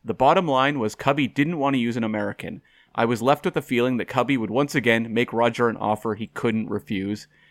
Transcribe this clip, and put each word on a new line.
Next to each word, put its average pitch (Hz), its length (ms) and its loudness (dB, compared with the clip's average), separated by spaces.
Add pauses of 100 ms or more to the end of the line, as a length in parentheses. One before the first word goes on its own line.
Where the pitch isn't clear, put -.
The 139 100 -4
bottom 165 320 4
line 139 320 2
was 107 180 -2
Cubby 143 320 0
didn't 151 320 -2
want 139 160 0
to 127 40 2
use 117 160 -2
an 117 80 -2
American. 107 580 -4 (340)
I 117 100 2
was 117 160 0
left 135 240 2
with 175 80 -2
the 151 80 -2
feeling 123 360 0
that 98 120 -4
Cubby 131 260 2
would 110 140 -2
once 135 260 0
again 113 380 2
make 117 180 0
Roger 117 380 2
an 113 80 -4
offer 107 380 -2
he 110 120 -8
couldn't 110 420 -2
refuse." 101 580 -4 (240)